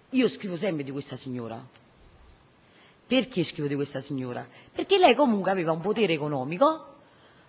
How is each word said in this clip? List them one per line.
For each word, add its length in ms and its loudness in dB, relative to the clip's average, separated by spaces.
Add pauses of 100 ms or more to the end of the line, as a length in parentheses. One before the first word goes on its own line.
io 180 4
scrivo 280 -4
sempre 280 -2
di 80 -8
questa 240 -8
signora. 480 -10 (1400)
Perché 380 0
scrivo 240 -4
di 80 -2
questa 240 -4
signora? 480 -8 (240)
Perché 260 0
lei 160 8
comunque 380 2
aveva 200 0
un 100 -2
potere 320 2
economico, 720 0 (600)